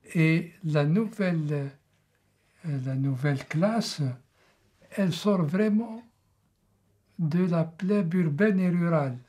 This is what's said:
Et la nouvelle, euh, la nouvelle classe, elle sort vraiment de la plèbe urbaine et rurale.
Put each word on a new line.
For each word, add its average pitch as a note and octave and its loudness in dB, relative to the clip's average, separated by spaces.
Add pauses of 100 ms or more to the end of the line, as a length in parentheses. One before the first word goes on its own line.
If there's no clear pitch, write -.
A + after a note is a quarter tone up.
(140)
Et D#3+ 2 (100)
la D3+ 2
nouvelle, D#3+ -2 (920)
euh, C#3+ -4
la C3+ -4
nouvelle C3+ -2
classe, G3+ -2 (920)
elle G3 0
sort G3 0
vraiment G#3+ 0 (1160)
de E3+ 0
la E3+ 2
plèbe F#3 -2
urbaine F#3 2
et F3+ 2
rurale. D#3+ 0 (100)